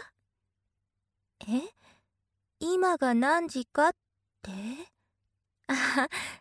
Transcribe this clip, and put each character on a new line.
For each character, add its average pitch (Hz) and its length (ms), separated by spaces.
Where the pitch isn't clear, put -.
え？ 269 340
今 359 360
が 254 180
何 302 340
時 254 180
か 302 220
っ 349 40
て？ 196 80
あ、 262 420